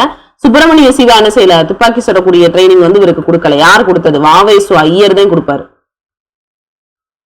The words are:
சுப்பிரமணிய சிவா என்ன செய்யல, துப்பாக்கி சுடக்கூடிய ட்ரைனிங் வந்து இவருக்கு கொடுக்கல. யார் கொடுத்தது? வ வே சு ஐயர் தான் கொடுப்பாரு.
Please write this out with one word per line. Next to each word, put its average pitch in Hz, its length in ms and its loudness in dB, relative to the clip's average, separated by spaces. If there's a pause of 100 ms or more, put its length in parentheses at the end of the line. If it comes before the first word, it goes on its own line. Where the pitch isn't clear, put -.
(360)
சுப்பிரமணிய 294 560 2
சிவா 247 240 0
என்ன 214 120 2
செய்யல, 185 380 0
துப்பாக்கி 233 360 -4
சுடக்கூடிய 180 520 0
ட்ரைனிங் 185 260 2
வந்து 180 220 2
இவருக்கு 165 300 -2
கொடுக்கல. 170 240 -2
யார் 175 300 0
கொடுத்தது? 165 360 -2
வ 165 240 2
வே 202 240 2
சு 196 40 -2
ஐயர் 175 400 0
தான் 202 160 0
கொடுப்பாரு. 147 400 -6 (1600)